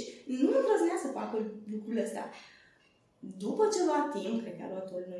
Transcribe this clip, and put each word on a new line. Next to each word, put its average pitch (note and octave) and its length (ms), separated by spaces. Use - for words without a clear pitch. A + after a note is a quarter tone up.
Și - 60
nu G4 60
îndrăznea F4 440
să A3 160
facă A3 160
lucrul G#3+ 320
ăsta. F3+ 180
După G#4+ 200
ceva D#4 220
timp, A3+ 260
cred F3+ 160
că F3 80
a F#3+ 80
luat F#3+ 200
o F3+ 100
lună F3+ 160